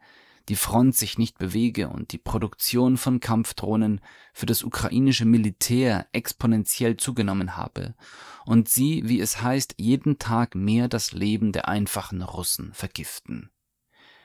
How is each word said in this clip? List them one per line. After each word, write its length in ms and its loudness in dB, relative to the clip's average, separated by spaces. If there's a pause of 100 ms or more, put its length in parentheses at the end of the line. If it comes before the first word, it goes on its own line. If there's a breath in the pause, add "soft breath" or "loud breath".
(480 soft breath)
die 80 -2
Front 400 4
sich 220 -4
nicht 180 0
bewege 540 -2
und 220 -8
die 60 -8
Produktion 800 0
von 240 0
Kampfdrohnen 800 0 (320 loud breath)
für 140 -8
das 180 0
ukrainische 640 2
Militär 840 2
exponentiell 840 0
zugenommen 640 -2
habe 360 -8 (520 loud breath)
und 240 4
sie, 340 2
wie 160 0
es 220 -4
heißt, 340 -2
jeden 400 2
Tag 380 -2
mehr 340 2
das 240 -4
Leben 400 0
der 160 -4
einfachen 540 -4
Russen 500 -8
vergiften. 800 -12 (760 soft breath)